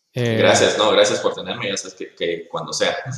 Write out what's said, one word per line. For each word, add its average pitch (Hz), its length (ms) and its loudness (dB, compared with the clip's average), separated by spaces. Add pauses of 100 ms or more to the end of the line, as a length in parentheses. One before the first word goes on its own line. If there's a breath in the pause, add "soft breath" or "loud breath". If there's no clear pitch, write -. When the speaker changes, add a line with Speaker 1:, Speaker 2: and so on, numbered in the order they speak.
(140)
Speaker 1:
Eh, 117 220 0
Speaker 2:
Gracias, - 400 4
no, 107 140 2
gracias 104 300 4
por 98 140 -2
tenerme. 101 360 -8
Ya 98 80 -6
sabes - 160 -14
que, - 200 -14
que 85 320 -4
cuando 80 280 -10
sea. 90 200 -2 (240)